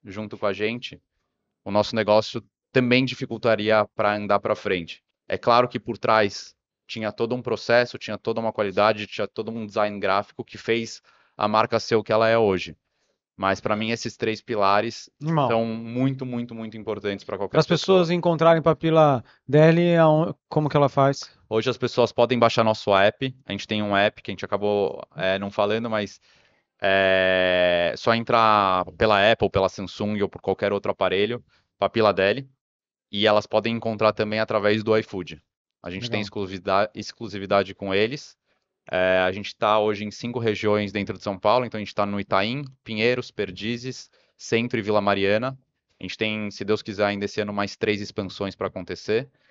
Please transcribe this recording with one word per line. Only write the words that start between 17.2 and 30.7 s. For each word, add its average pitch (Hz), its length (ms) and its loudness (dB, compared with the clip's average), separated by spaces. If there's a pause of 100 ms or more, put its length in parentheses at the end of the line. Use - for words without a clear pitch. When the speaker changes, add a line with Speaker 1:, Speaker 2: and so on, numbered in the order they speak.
Speaker 1:
pra - 100 -8
qualquer 98 180 -6
Speaker 2:
Para - 80 4
as - 40 -4
Speaker 1:
pessoa. 185 320 2
Speaker 2:
pessoas 170 140 2
encontrarem 165 500 2
Papila 156 640 2 (240)
D 131 100 2
L, 170 400 6
aon-, 160 380 4 (120)
como 151 220 0
que - 80 0
ela 143 100 6
faz? 139 480 0 (140)
Speaker 1:
Hoje 110 180 0
as 123 80 0
pessoas 120 360 2
podem 120 260 2
baixar 117 260 4
nosso 107 320 2
app. 107 400 2 (120)
A - 40 -10
gente 101 160 -8
tem 107 140 -2
um 101 160 0
app 104 240 2
que - 80 -10
a 104 40 -8
gente 90 120 -10
acabou, 101 560 -2 (140)
é, 95 240 -2
não 101 100 -6
falando, 110 400 -2
mas 107 320 -6 (580)
é 92 1160 2
só - 160 0
entrar 107 720 2 (140)
pela 107 320 4
Apple, 107 180 2
pela 95 180 0
Samsung 104 540 -6
ou 98 80 0
por - 120 -16
qualquer 101 300 -2